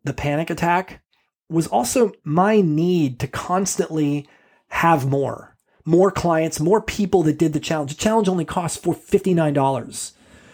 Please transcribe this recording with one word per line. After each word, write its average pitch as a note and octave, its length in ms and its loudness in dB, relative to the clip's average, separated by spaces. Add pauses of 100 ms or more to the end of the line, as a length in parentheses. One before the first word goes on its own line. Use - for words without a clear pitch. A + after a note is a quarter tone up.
the C#3+ 100 -4
panic D3 360 -4
attack E3+ 520 -2 (480)
was E3 160 0
also G3+ 460 0 (140)
my F#3+ 340 2
need D#3+ 600 0
to C3+ 60 -6
constantly D#3+ 1000 -4 (400)
have D#3 400 2
more, C3+ 480 -4 (300)
more F3+ 260 4
clients, D#3+ 480 0
more F#3+ 220 2
people F#3+ 420 0
that D3+ 140 2
did D#3+ 160 2
the D3+ 80 -2
challenge. D3+ 300 -4
The - 120 -8
challenge A3 240 2
only F#3 160 0
cost E3 400 -6
for F3 100 0
fifty-nine E3+ 600 0
dollars. C3+ 580 -2 (420)